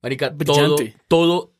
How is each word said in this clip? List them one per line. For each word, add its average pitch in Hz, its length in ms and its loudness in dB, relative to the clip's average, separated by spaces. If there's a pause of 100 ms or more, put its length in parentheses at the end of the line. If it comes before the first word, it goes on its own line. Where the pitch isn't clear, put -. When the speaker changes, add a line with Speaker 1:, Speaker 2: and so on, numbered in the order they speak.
Speaker 1:
Marica, 131 280 -6
Speaker 2:
Brillante. 147 640 0 (120)
Speaker 1:
todo, 170 420 0
todo, - 100 -20